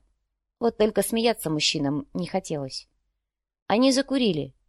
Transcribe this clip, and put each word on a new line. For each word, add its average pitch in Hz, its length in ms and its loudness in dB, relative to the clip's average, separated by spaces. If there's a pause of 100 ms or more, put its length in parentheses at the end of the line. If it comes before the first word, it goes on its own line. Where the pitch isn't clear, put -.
(600)
Вот 233 180 0
только 214 240 2
смеяться 226 480 0
мужчинам 151 640 0
не 180 140 -4
хотелось. 147 600 -6 (760)
Они 247 260 4
закурили 240 640 0 (160)